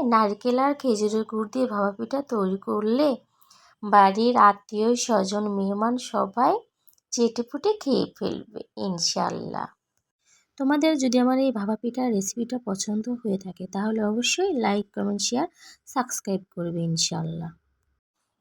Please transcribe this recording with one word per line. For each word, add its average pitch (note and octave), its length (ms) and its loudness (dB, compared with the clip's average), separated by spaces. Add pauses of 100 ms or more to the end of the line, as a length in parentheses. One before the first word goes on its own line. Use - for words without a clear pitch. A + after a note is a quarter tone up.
নারকেল A3 560 2
আর C#4 140 2
খেজুরের A3 520 0
গুড় G#3+ 260 -6
দিয়ে C4 160 0
ভাপা G#3 240 -2
পিঠা A3+ 300 -6
তৈরি G3 360 -2
করলে A3 500 0 (760)
বাড়ির G#3 540 6
আত্মীয় G#3 580 4
স্বজন, G#3 540 0
মেহমান G3+ 540 0
সবাই A3 500 0 (600)
চেটেপুটে A#3+ 680 -2
খেয়ে A#3+ 340 0
ফেলবে - 480 -8 (160)
ইনশাল্লাহ। F3 920 -4 (920)
তোমাদের D4 400 2
যদি B3+ 220 2
আমার B3+ 200 4
এই C4+ 120 2
ভাপা G#3+ 240 -2
পিঠার B3 360 -4
রেসিপিটা A3+ 540 -4
পছন্দ G#3 440 -4
হয়ে A#3 280 -4
থাকে, F#3 300 -12
তাহলে G#3 360 -2
অবশ্যই A#3+ 500 0
লাইক, G#3 380 0
কমেন্ট, G3+ 300 -4
শেয়ার, C4+ 260 -2 (380)
সাবস্ক্রাইব G#3+ 560 -4 (100)
করবে E3+ 320 -6
ইনশাল্লাহ। E3 680 -4 (880)